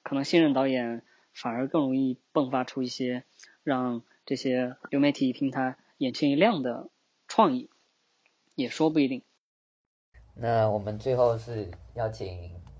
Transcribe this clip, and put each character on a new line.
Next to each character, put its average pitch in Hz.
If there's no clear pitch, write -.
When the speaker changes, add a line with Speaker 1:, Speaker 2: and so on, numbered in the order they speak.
Speaker 1:
可 -
能 139
新 170
人 151
导 135
演 120
反 117
而 131
更 160
容 131
易 131
迸 139
发 127
出 131
一 127
些 123
让 127
这 135
些 127
流 143
媒 143
体 131
平 135
台 131
眼 131
前 143
一 139
亮 180
的 123
创 135
意， 127
也 127
说 156
不 156
一 139
定。 127
Speaker 2:
那 113
我 104
们 107
最 127
后 120
是 113
邀 113
请 92